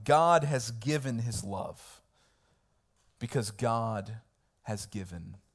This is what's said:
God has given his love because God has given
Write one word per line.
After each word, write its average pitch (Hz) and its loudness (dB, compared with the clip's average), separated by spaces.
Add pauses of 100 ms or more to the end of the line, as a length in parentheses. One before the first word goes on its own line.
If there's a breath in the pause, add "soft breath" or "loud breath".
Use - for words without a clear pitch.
God 165 6
has 131 -2
given 127 -2
his 117 -4
love 95 -8 (1160)
because 117 -2
God 113 -2 (520)
has 104 -6
given 92 -10 (180)